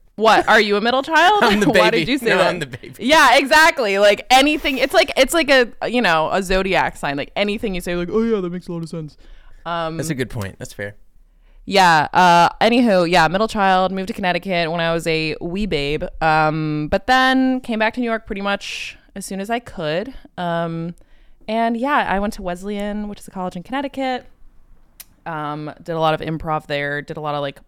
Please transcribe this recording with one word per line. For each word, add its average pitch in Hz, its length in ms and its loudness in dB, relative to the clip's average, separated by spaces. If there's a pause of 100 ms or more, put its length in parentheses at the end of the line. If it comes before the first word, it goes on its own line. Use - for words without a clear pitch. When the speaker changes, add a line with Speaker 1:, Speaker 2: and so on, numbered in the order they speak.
(160)
Speaker 1:
What? 214 320 4
Are 220 120 8
you 208 160 2
a 208 40 0
middle 247 240 0
child? 330 340 4
Speaker 2:
<laughs> 403 60 4
I'm 208 160 2
the 202 60 2
Speaker 1:
<laughs> 294 40 4
Why 226 200 4
Speaker 2:
baby. 220 80 0
Speaker 1:
did 160 100 -2
you 269 100 0
say 226 120 -2
Speaker 2:
No, 185 80 2
Speaker 1:
that? 180 100 2
Speaker 2:
I'm 175 100 -4
the 156 80 -8
baby. 120 380 -14
Speaker 1:
Yeah, 277 320 6
exactly. 294 640 4
Like, - 320 4
anything. 277 480 2
It's 269 160 -2
like, 359 220 4
it's 262 180 2
like 320 160 0
a, 254 200 4 (180)
you 240 140 0
know, 160 300 2
a 190 100 0
zodiac 185 540 0
sign. 143 200 -6
Like, 139 200 -8
anything 202 400 -4
you 175 40 -4
say, 175 140 -6
like, 175 160 -4
"Oh, 220 120 0
yeah, 226 180 0
that 180 100 -6
makes 175 160 -10
a 175 60 -10
lot 170 100 -8
of 160 60 -10
sense." 160 280 -12 (480)
Um, 165 320 -6
Speaker 2:
That's 160 140 -6
a 156 40 -2
good 123 160 -4
point. 104 280 -10
That's - 140 -14
fair. 101 240 -10 (720)
Speaker 1:
Yeah. 175 440 4
Uh, 170 360 6 (160)
anywho, 220 460 4
yeah, 170 160 4
middle 190 220 0
child, 190 420 2
moved 190 160 -6
to 226 80 -10
Connecticut 175 560 -2
when 170 100 -4
I 165 140 0
was 165 140 -4
a 160 320 -2
wee 190 260 -6
babe. 151 380 -2 (180)
Um, 156 720 0
but 202 160 -2
then 262 520 2
came 226 200 -6
back 220 140 0
to 254 60 -6
New 240 60 -2
York 226 180 -4
pretty 202 160 -8
much - 560 -6 (200)
as 196 100 -12
soon 190 140 -8
as 202 100 -8
I 233 80 -2
could. 190 560 -6 (240)
Um, 170 560 -4 (540)
and 233 280 0
yeah, 254 320 0
I 190 120 0
went 208 140 -4
to 208 80 -14
Wesleyan, 202 640 -8
which 202 100 -14
is - 80 -20
a - 60 -20
college 185 240 -8
in 175 80 -10
Connecticut. 269 640 -6 (1000)
Um, 151 460 -8 (100)
did 165 140 -6
a - 20 -4
lot 160 160 2
of 156 60 -6
improv 156 480 -6
there, 143 340 -4
did 151 140 -14
a 160 40 -12
lot 151 140 -6
of, 147 60 -4
like, 143 280 -8